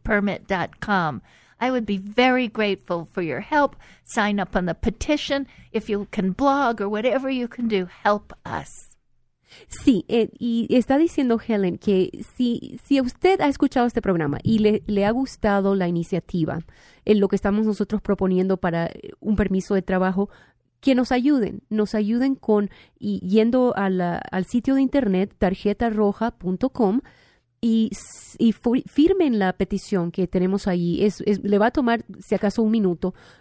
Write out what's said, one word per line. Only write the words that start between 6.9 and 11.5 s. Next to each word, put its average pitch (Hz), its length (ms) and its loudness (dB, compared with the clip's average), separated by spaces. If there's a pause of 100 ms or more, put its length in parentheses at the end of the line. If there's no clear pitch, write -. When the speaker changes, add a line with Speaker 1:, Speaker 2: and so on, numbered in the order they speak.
Speaker 1:
you 247 180 -4
can 240 220 -6
do, 185 180 -2 (160)
help 208 300 0 (120)
us. - 460 -12 (800)
Speaker 2:
Sí, - 400 0
eh, 226 280 0
y 233 380 -2
está 269 220 2
diciendo 262 420 0
Helen 196 380 -2